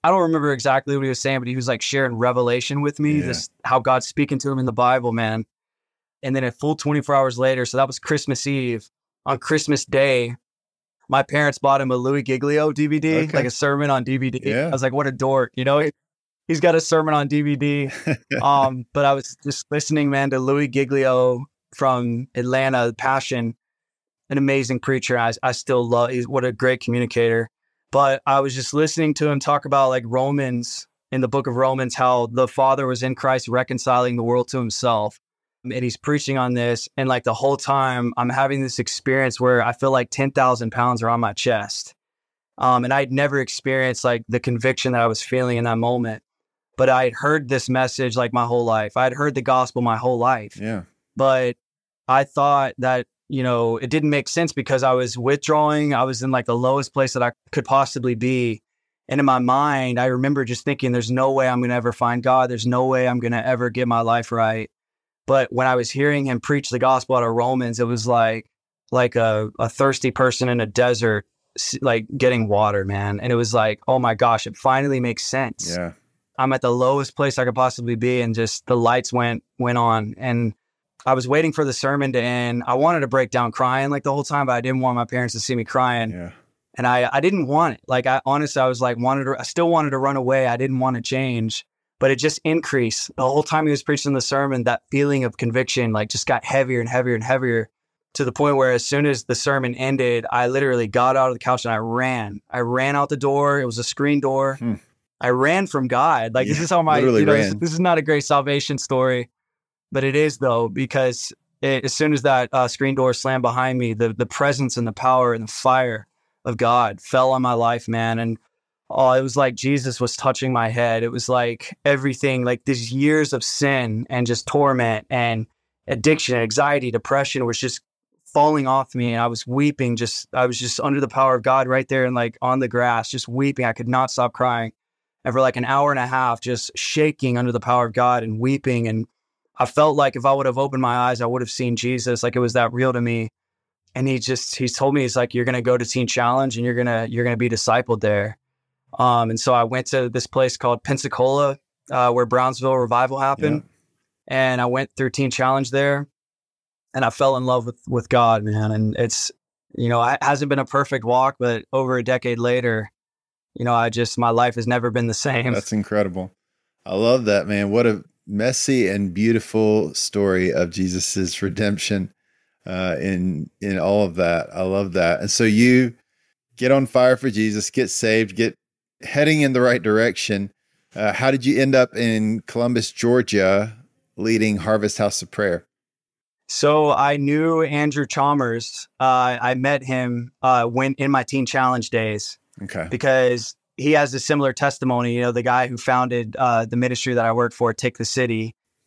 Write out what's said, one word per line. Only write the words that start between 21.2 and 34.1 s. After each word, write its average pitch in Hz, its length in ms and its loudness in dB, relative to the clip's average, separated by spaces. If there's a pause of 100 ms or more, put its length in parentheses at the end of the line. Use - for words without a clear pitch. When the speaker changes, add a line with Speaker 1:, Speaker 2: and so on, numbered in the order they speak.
Speaker 1:
from 123 600 -2
Atlanta, 127 520 0
The 113 80 -2
Passion, 131 640 -2 (720)
an 139 80 0
amazing 135 420 0
preacher. 127 380 -2
I, 117 140 2 (100)
I 127 100 0
still 120 340 0
love, 120 240 2
he's, 127 160 -4
what 131 180 -2
a 127 80 0
great 127 280 0
communicator. 117 720 0 (420)
But 135 320 2
I 139 140 4
was 139 160 0
just 127 180 -8
listening 156 420 0
to 151 140 0
him 143 120 0
talk 147 240 0
about, 135 240 4
like, 131 180 0
Romans, 127 800 -2 (240)
in 131 120 -2
the 127 60 0
book 139 200 -2
of 120 80 -4
Romans, 131 400 0
how 127 320 2
the 123 180 2
Father 135 400 0
was 123 160 -4
in 127 140 -4
Christ 131 320 -2
reconciling 123 640 0